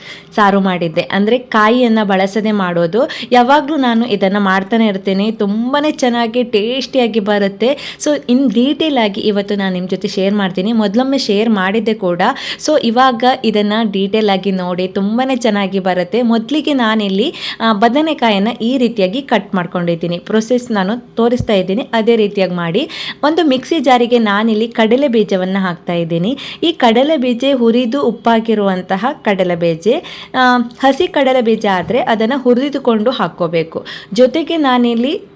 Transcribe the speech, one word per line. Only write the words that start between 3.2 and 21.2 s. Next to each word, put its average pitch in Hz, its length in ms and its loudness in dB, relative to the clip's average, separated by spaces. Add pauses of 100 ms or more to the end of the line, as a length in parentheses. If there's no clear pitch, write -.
ಯಾವಾಗ್ಲೂ 269 440 4
ನಾನು 240 300 0
ಇದನ್ನ 196 320 0
ಮಾಡ್ತಾನೆ 196 500 2
ಇರ್ತೀನಿ, 196 440 0
ತುಂಬಾನೇ 240 600 -2
ಚೆನ್ನಾಗಿ 240 520 0
ಟೇಸ್ಟಿಯಾಗಿ 240 760 0
ಬರುತ್ತೆ. 202 800 -2
So 302 300 -2
ಇನ್ 254 220 2
ಡೀಟೇಲ್ 277 460 0
ಆಗಿ 214 240 -2
ಇವತ್ತು 202 340 -2
ನಾನು 190 180 -2
ನಿಮ್ 180 160 -4
ಜೊತೆ 196 180 -4
ಶೇರ್ 196 280 0
ಮಾಡ್ತೀನಿ. 196 380 -2
ಮೊದಲೊಮ್ಮೆ 233 440 0
ಶೇರ್ 220 320 0
ಮಾಡಿದ್ದೆ 214 440 0
ಕೂಡ. 180 280 -2 (440)
So 302 180 2
ಇವಾಗ 240 400 2 (200)
ಇದನ್ನ 208 300 0 (180)
ಡೀಟೇಲ್ 202 380 0
ಆಗಿ 190 220 0
ನೋಡಿ, 185 360 -2
ತುಂಬಾನೇ 220 480 -2
ಚೆನ್ನಾಗಿ 202 440 0
ಬರುತ್ತೆ. 180 420 -2
ಮೊದ್ಲಿಗೆ 240 520 0
ನಾನಿಲ್ಲಿ, 220 600 0 (280)
ಆ, 226 120 2
ಬದನೆಕಾಯನ್ನ 233 760 2 (140)
ಈ 247 160 0
ರೀತಿಯಾಗಿ 220 440 0
ಕಟ್ 202 340 -2
ಮಾಡ್ಕೊಂಡಿದ್ದೀನಿ. 175 640 -2
ಪ್ರೊಸೆಸ್ 233 520 -2
ನಾನು 208 440 -4
ತೋರಿಸ್ತಾ 233 380 0